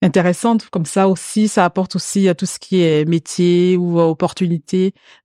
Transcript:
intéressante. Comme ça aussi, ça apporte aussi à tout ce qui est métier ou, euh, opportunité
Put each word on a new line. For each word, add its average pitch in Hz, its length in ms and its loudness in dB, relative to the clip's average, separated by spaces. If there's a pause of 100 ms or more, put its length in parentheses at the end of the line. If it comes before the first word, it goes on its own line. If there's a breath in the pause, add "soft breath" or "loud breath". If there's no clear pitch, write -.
intéressante. 185 680 0
Comme 170 160 -4
ça 190 240 0
aussi, 214 400 -2
ça 190 160 2
apporte 185 320 -4
aussi 190 320 0
à 170 60 0
tout 190 100 -6
ce - 140 -8
qui 185 220 -2
est 156 240 2
métier 175 680 2
ou, 175 240 0
euh, 170 60 4
opportunité 180 880 -2 (320 soft breath)